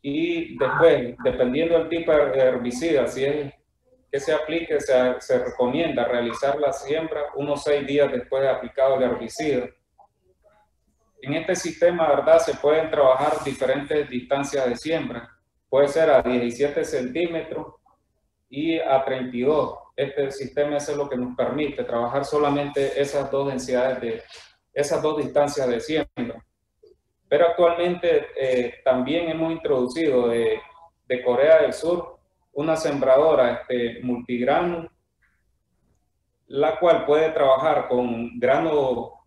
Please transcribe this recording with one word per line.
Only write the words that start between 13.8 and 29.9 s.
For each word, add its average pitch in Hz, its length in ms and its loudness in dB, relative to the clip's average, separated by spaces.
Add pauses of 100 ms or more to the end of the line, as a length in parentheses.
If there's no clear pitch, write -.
distancias 139 580 -2
de 120 80 -2
siembra. 123 540 -6 (400)
Puede 143 180 4
ser 160 220 2
a 131 120 6
diecisiete 123 640 0
centímetros 151 920 -6 (760)
y 160 280 -2
a - 280 2
treinta 127 320 -4
y 120 40 -2
dos. 143 380 0 (180)
Este 139 320 -4
sistema 147 480 -4
es 143 180 -4
lo 143 140 -4
que 127 80 -4
nos 123 180 -6
permite 139 480 -4
trabajar 123 400 -2
solamente 143 800 -2
esas 139 300 -2
dos 139 160 0
densidades 127 520 -2
de, 117 220 -6 (500)
esas 143 300 -2
dos 151 160 0
distancias 143 500 0
de 117 120 0
siembra. 143 680 -6 (800)
Pero 160 200 4
actualmente, 170 800 2 (120)
eh, 127 360 -2 (100)
también 135 420 0
hemos 160 240 -2
introducido 127 760 0